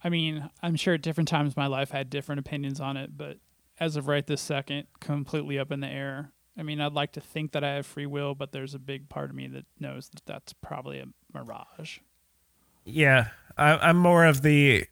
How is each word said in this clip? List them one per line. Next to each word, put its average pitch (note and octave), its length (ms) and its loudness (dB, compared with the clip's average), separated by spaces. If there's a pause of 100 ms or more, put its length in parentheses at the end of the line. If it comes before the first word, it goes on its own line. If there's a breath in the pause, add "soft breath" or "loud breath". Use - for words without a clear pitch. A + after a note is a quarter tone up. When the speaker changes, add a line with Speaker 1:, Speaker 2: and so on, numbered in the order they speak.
Speaker 1:
I F3 60 -2
mean, D#3 400 -2 (140)
I'm E3+ 140 0
sure F3+ 180 2
at D3+ 80 -2
different D#3+ 260 0
times D3 260 0
in D#3+ 60 -4
my C#3 60 0
life C3+ 260 -4
I C#3+ 60 -4
had C3+ 100 -6
different C#3 300 -6
opinions C#3 420 -6
on C#3 160 -6
it, C#3 220 -12
but D3 200 -14 (400)
as D#3+ 180 -2
of C#3 120 -4
right C#3+ 180 2
this D3 140 -2
second, C#3+ 460 -6 (140)
completely D3 580 -4
up C#3 140 -6
in C#3 80 -6
the C#3 80 -8
air. C#3 440 -10 (240)
I - 60 -12
mean, D3+ 180 -6
I'd D3 120 -2
like D3 200 -4
to D#3 80 -12
think D#3 320 -8
that D3 120 -2
I C#3+ 120 -2
have C#3+ 100 -8
free C#3+ 200 -10
will, C#3+ 280 -6
but C#3 180 -12
there's C#3 220 -10
a C#3 40 -12
big C#3 300 -12
part C#3+ 220 -10
of C3+ 60 -14
me C3+ 120 -12
that C3+ 160 -14 (160)
knows - 300 -12
that - 160 -20
that's - 260 -16
probably C#3 480 -14
a C3+ 60 -16 (260)
mirage. B2+ 640 -16 (880)
Speaker 2:
Yeah. C3 440 4 (280 loud breath)
I, D3+ 220 6
I'm E3 180 6
more F3 300 8
of C#3 160 6
the, C#3+ 500 6